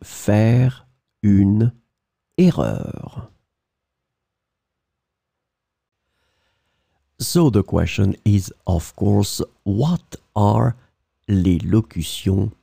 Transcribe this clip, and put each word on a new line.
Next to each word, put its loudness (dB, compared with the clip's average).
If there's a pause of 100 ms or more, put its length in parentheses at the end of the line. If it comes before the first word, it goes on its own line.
faire 0 (360)
une 2 (680)
erreur. -2 (4000)
So 2
the 2
question -2
is, 0 (120)
of -4
course, -2 (220)
what -2 (180)
are 0 (500)
les 2
locutions -2